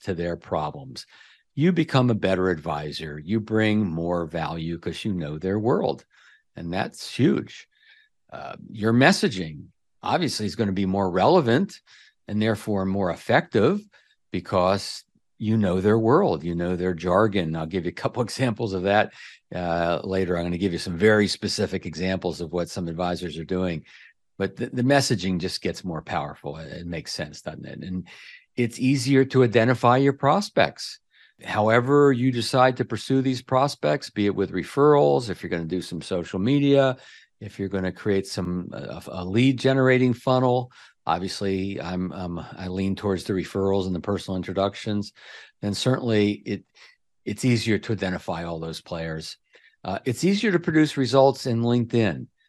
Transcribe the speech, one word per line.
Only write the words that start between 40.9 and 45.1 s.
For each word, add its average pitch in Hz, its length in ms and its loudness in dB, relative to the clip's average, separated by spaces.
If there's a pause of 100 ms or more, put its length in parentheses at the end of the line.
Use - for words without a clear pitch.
obviously 95 720 -2
I'm, 90 340 -4
um, 87 260 -8 (180)
I 92 120 -8
lean 95 280 -2
towards 98 280 -2
the 104 100 -2
referrals 98 520 0
and 92 80 -2
the 82 60 -4
personal 92 380 -4
introductions, 101 720 -4 (480)